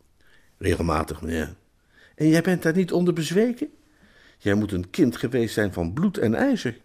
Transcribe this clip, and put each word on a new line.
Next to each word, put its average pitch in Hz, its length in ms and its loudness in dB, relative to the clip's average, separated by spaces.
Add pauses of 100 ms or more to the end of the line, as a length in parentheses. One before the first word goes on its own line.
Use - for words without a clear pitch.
(580)
Regelmatig, 80 640 0
meneer. 80 340 -6 (600)
En 156 120 0
jij 160 140 6
bent 175 200 0
daar 160 140 0
niet 185 160 2
onder 175 220 2
bezweken? 208 560 -2 (680)
Jij 104 160 -2
moet 104 180 0
een 90 180 -4
kind 127 280 2
geweest 120 360 -2
zijn 104 200 0
van 87 200 -2
bloed 175 240 -2
en 110 160 2
ijzer. 214 520 -2